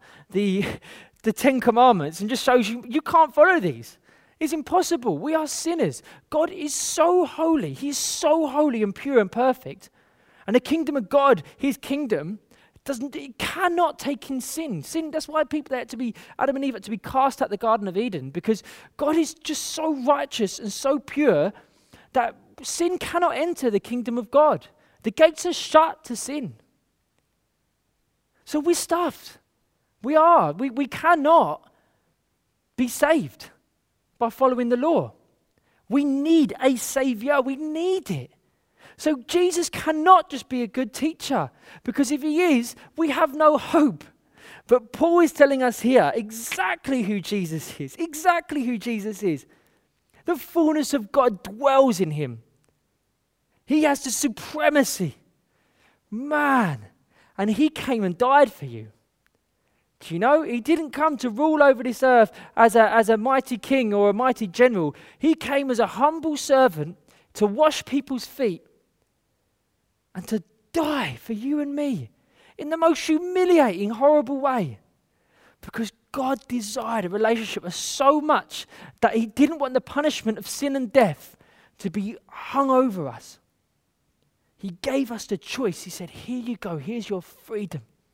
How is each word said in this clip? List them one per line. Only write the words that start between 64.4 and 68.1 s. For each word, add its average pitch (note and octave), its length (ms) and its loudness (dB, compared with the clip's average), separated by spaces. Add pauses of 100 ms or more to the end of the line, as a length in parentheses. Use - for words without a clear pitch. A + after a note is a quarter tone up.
general. F#3 480 2 (220)
He D#4 160 2
came C#4 380 -2
as A3+ 80 -2
a G#3+ 80 2
humble D4 500 -2
servant F#3 600 0 (360)
to G#3+ 140 0
wash D4 380 2
people's C#4 400 -6